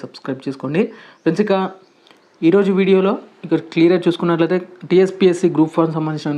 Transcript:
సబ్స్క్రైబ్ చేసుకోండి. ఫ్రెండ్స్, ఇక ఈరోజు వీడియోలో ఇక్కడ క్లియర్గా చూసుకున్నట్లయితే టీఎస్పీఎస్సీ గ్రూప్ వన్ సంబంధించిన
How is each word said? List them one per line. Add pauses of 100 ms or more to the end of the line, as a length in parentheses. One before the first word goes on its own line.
సబ్స్క్రైబ్
చేసుకోండి. (400)
ఫ్రెండ్స్,
ఇక (920)
ఈరోజు
వీడియోలో (340)
ఇక్కడ (140)
క్లియర్గా
చూసుకున్నట్లయితే (320)
టీఎస్పీఎస్సీ
గ్రూప్
వన్
సంబంధించిన